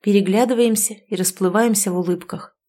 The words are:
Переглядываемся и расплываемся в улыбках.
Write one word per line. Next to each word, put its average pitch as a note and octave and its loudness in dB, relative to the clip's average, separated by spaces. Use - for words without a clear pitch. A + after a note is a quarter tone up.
Переглядываемся A3 2
и G#3+ -8
расплываемся F#3+ 0
в F3 -2
улыбках. F3+ -6